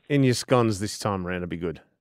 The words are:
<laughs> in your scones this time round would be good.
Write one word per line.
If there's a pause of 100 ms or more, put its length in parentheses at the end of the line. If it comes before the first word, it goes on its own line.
<laughs>
in
your
scones
this
time
round
would
be
good. (200)